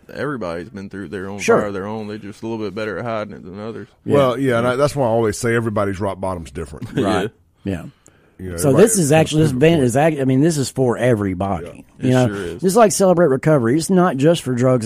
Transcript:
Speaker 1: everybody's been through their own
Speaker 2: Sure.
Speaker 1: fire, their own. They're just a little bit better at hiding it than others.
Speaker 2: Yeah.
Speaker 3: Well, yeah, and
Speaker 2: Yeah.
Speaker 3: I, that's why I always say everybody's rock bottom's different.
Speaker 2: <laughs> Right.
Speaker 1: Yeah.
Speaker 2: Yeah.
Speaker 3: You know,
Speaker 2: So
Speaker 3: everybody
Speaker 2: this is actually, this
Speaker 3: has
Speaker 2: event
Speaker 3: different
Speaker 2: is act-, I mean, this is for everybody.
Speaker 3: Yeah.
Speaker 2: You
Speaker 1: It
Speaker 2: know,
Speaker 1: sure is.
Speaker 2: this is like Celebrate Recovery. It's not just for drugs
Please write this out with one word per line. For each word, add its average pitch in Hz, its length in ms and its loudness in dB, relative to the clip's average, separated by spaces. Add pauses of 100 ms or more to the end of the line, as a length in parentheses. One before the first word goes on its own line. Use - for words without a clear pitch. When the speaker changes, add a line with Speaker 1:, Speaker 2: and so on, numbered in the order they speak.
(120)
Speaker 1:
everybody's 92 580 -8
been 98 200 -14
through 95 180 -12
their 98 220 -8
own 101 100 -10
Speaker 2:
Sure. 196 220 2
Speaker 1:
fire, 104 100 -4
their 98 140 -6
own. 107 240 -10
They're 107 80 -10
just 101 260 -16
a 113 40 -8
little 110 180 -6
bit 95 100 -8
better 107 220 -6
at 113 80 -8
hiding 107 300 -8
it 62 100 -18
than 92 120 -16
others. 107 300 -14 (160)
Speaker 2:
Yeah. 110 100 -4
Speaker 3:
Well, 131 240 2
yeah, 127 200 0
and 117 80 0
Speaker 2:
Yeah. 123 80 0
Speaker 3:
I, - 20 -4
that's 143 220 2
why 135 80 2
I 113 40 2
always 110 280 2
say 117 180 0
everybody's 104 460 -2
rock 95 180 -4
bottom's 92 320 -6
different. 82 400 -12
Speaker 2:
<laughs> - 40 -8
Right. - 80 0
Speaker 1:
Yeah. 95 240 0 (360)
Speaker 2:
Yeah. 98 220 -6 (520)
Speaker 3:
You 92 140 -10
know, 85 60 -8
Speaker 2:
So 143 120 0
Speaker 3:
everybody 151 140 6
Speaker 2:
this 220 140 4
is 147 140 2
actually, 156 320 4
this 156 80 2
Speaker 3:
has 127 60 -2
Speaker 2:
event 156 180 6
Speaker 3:
different 143 120 2
Speaker 2:
is 117 100 0
act-, 151 220 2
I 135 60 0
mean, 131 160 4
this 160 160 2
is 131 120 -2
for 123 280 0
everybody. 98 720 0
Speaker 3:
Yeah. 76 60 -16
Speaker 2:
You - 360 -6
Speaker 1:
It - 20 4
Speaker 2:
know, 127 160 4
Speaker 1:
sure 104 80 -4
is. 87 200 -6
Speaker 2:
this - 80 -12 (100)
is - 40 2
like 220 140 6
Celebrate 180 360 4
Recovery. 139 500 2
It's 160 120 -4
not 180 280 2
just 160 260 2
for 131 100 -4
drugs 123 320 2